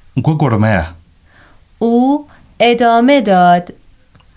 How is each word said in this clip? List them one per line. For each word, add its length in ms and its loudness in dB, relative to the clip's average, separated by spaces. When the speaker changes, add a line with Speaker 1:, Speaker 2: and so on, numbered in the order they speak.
Speaker 1:
Gwagwarmaya. 680 -2
Speaker 2:
او 480 -2
ادامه 640 2
داد. 520 0